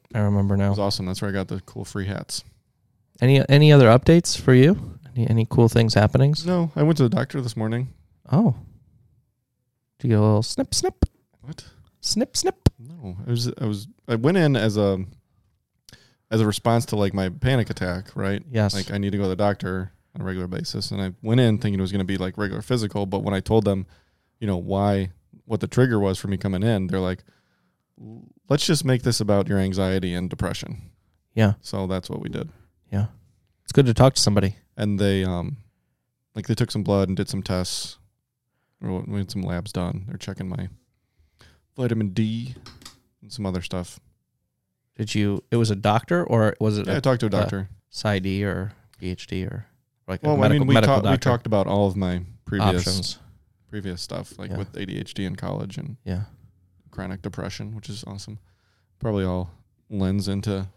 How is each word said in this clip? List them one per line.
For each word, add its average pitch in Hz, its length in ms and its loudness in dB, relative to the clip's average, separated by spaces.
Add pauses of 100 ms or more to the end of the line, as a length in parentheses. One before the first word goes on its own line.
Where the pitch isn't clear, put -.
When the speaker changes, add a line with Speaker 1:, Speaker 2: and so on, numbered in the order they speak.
(140)
Speaker 1:
I 110 60 0
remember 101 340 2
Speaker 2:
It 98 40 2
Speaker 1:
now. 98 120 2
Speaker 2:
was 98 80 0
awesome. 98 280 -2
That's 90 140 -6
where 107 80 -4
I 98 40 -6
got 95 160 -4
the 95 140 -8
cool - 220 -14
free 98 220 -8
hats. - 360 -8 (800)
Speaker 1:
Any, 135 280 6
any 147 240 8
other 135 160 10
updates 165 520 6
for 131 140 6
you? 139 420 6 (180)
Any, 117 140 0
any 113 220 2
cool 117 180 6
things, 113 260 4
happenings? 135 520 4
Speaker 2:
No, 175 280 0
I 151 100 0
went 156 140 4
to 143 40 4
the 123 120 4
doctor 135 260 -2
this 120 160 -6
morning. 117 360 -4 (400)
Speaker 1:
Oh. 165 220 4 (1400)
Did - 100 -2
you 113 60 4
get 104 60 4
a - 20 4
little 107 200 4
snip, - 320 -4
snip? - 300 -2 (380)
Speaker 2:
What? 143 220 -16 (360)
Speaker 1:
Snip, - 360 -4
snip? - 320 -2 (100)
Speaker 2:
No, 120 380 -14 (100)
I - 40 -4
was, 120 300 -2
I 113 60 -4
was, 104 200 -6 (220)
I 117 60 -2
went 143 240 2
in 147 180 4
as 107 220 0
a, 95 260 2 (1300)
as 110 100 2
a 110 60 4
response 117 400 0
to, 110 100 -4
like, 98 160 0
my 95 160 -2
panic 123 400 0
attack, 90 480 -6
right? 98 340 -4
Speaker 1:
Yes. 104 240 0
Speaker 2:
Like, 95 160 -6
I 101 80 -4
need 98 140 -2
to 101 60 -2
go 101 60 0
to 95 40 0
the 92 80 -2
doctor 95 560 -2 (220)
on - 80 -8
a - 20 -6
regular 92 240 -6
basis. - 420 -8
And 98 120 -6
I 92 100 -4 (100)
went 113 180 2
in 113 180 4
thinking 101 200 -2
it 95 40 0
was 92 100 -2
gonna 98 120 -2
be, 95 120 -2
like, 92 220 -4
regular 104 240 -4
physical, 104 440 -2
but 98 160 -4
when 101 120 -2
I 95 60 -2
told 110 240 2
them, 95 220 0 (520)
you 113 80 -6
know, 98 100 0
why, 98 540 0 (340)
what 110 160 -4
the - 80 -4
trigger 123 320 2
was 95 180 0
for - 100 -8
me 98 100 -2
coming 95 240 -4
in, 104 240 0
they're 92 140 -2
like, 92 220 -4 (1300)
"Let's 143 160 2
just 156 200 2
make 127 180 2
this 120 180 0
about 101 280 2
your 98 100 0
anxiety 95 560 0
and 90 160 -4
depression." - 600 -8 (440)
Speaker 1:
Yeah. 107 260 4
Speaker 2:
So 98 260 -6
that's 92 220 -6
what - 120 -8
we - 100 -10
did. - 180 -8 (420)
Speaker 1:
Yeah. 101 160 0 (580)
It's - 80 -12
good 139 140 6
to 117 80 4
talk 131 200 6
to - 60 0
somebody. 101 360 2 (200)
Speaker 2:
And 104 220 -2
they, 98 260 2
um, 92 340 -4 (760)
like, 107 120 -10
they 113 80 0
took 113 160 0
some 107 120 -4
blood 98 260 2
and 92 80 -2
did 101 120 -4
some 98 140 -6
tests. - 560 -6 (840)
Or 92 240 -6
we 101 120 -6
had 92 120 -6
some 98 120 -6
labs 90 300 -6
done. 90 360 -6
They're - 80 -10
checking 95 320 -10
my 92 200 -8 (1080)
vitamin 113 340 -2
D 113 440 -4 (680)
and 104 100 -20
some 107 140 -8
other 92 160 -4
stuff. - 380 -10 (960)
Speaker 1:
Did 107 180 -6
you, 104 360 0
it 117 60 0
was 113 140 2
a 101 60 -2
doctor, 113 480 0
or 110 360 2
was 107 180 0
it 98 80 -4
Speaker 2:
Yeah, 95 80 -2
Speaker 1:
a, - 20 0
Speaker 2:
I - 40 -2
talked 127 200 2
to 117 60 0
a - 20 -2
Speaker 1:
a - 20 -4
Speaker 2:
doctor. 98 380 -2 (220)
Speaker 1:
psy 104 280 -2
D 95 260 -2
or, 95 280 -4 (280)
like, - 1200 -10
a 151 40 -6
Speaker 2:
Well, 151 100 2
I - 40 2
Speaker 1:
medical, 143 200 4
Speaker 2:
mean, 131 80 2
we 123 60 6
Speaker 1:
medical 113 220 6
Speaker 2:
talked, - 80 2
we 104 60 2
Speaker 1:
doctor? 120 200 2
Speaker 2:
talked 120 160 -2
about 101 200 2
all 101 200 2
of 95 100 -2
my 90 260 -2 (220)
previous 98 420 0
Speaker 1:
Options. 92 320 -4 (500)
Speaker 2:
previous 92 340 -10
stuff, 92 360 -12
like, 98 120 -12
Speaker 1:
Yeah. 92 80 -6
Speaker 2:
with - 180 -10
A 98 100 -8
D 98 120 -10
H 95 160 -12
D 101 100 -6
in 92 120 -6
college 95 420 -8
and - 260 -12
Speaker 1:
Yeah. 95 180 -4 (680)
Speaker 2:
chronic 92 320 -12
depression, 104 540 -10
which 107 120 -16
is 104 180 -14
awesome. 98 320 -14 (600)
Probably 101 260 -2
all 90 260 -4 (400)
lends 95 380 -2
into 98 480 -4